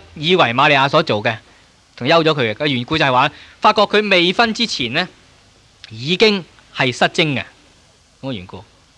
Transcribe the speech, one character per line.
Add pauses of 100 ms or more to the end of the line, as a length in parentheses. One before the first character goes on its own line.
(160)
以
為
瑪
利
亞
所
做
嘅， (600)
同
休
咗
佢
嘅，
個
緣
故
就
係
話， (300)
發
覺
佢
未
婚
之
前
呢， (840)
已
經 (320)
係
失
貞
嘅， (800)
咁
嘅
緣
故 (340)